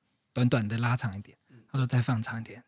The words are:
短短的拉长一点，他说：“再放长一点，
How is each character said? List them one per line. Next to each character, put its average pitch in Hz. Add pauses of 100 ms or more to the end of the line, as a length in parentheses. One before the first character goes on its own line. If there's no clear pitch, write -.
(320)
短 123
短 120
的 110
拉 120
长 101
一 104
点， - (320)
他 135
说 131
：“再 123
放 117
长 113
一 113
点， -